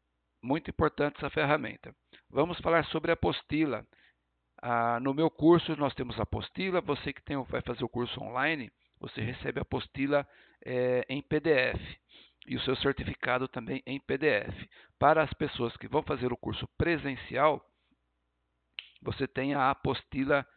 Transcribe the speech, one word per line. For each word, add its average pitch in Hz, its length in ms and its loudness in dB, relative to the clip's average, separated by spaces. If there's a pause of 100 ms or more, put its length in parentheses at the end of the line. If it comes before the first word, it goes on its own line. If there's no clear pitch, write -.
(420)
Muito 139 280 -2
importante 147 460 0
essa 143 140 -6
ferramenta. 147 680 0 (340)
Vamos 156 300 0
falar 165 280 4
sobre 160 240 0
a - 20 6
apostila. 151 720 0 (760)
Ah, 117 380 2
no 135 140 0
meu 156 180 2
curso 160 460 6
nós 143 180 0
temos 123 240 -8
a 107 40 0
apostila. 180 580 -2
Você 139 320 -4
que - 100 -16
tem, 139 200 -6
vai 120 180 -4
fazer 123 240 -4
o - 40 -2
curso 120 320 -4
online, 127 480 -4 (300)
você - 220 -10
recebe 127 380 -4
a - 20 -4
apostila, 139 680 -2 (380)
é, 127 420 0
em 139 140 -6
P 156 180 0
D 160 100 -2
F 127 480 2 (480)
e 127 120 -4
o - 40 -2
seu 131 140 0
certificado 131 720 -2
também 131 380 -6
em 135 160 -6
P 135 160 -2
D 147 100 2
F. - 420 0 (300)
Para 156 240 8
as 143 80 -2
pessoas - 460 -4
que 110 100 -14
vão 143 160 0
fazer 123 300 -2
o - 40 -8
curso - 300 -6 (100)
presencial, 139 880 0 (1400)
você 113 240 -4
tem 135 280 -2
a 135 160 4
apostila 135 760 0 (120)